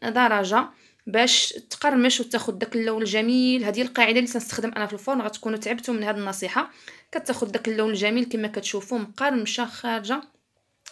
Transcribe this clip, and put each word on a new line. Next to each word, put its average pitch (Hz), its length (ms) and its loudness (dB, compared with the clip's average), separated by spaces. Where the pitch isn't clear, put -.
درجه 220 640 4
باش 233 460 4
تقرمش 262 500 4
وتاخذ 240 340 -2
داك 220 220 -4
اللون 226 260 0
الجميل. 240 640 2
هذه 208 180 0
القاعده 247 380 4
اللي 240 120 0
تنستخدم 226 400 -4
انا 208 160 -2
في 208 60 -8
الفرن، 247 280 -2
غتكونوا 214 360 -4
تعبتوا 226 360 -4
من 214 100 -2
هذه 208 140 -2
النصيحه. 196 540 -4
كتاخذ 247 400 -4
داك 226 160 -2
اللون 220 220 0
الجميل 214 360 2
كما 220 220 -4
كتشوفوا، 208 500 -6
مقرمشه 233 680 -2
خارجه 233 560 -4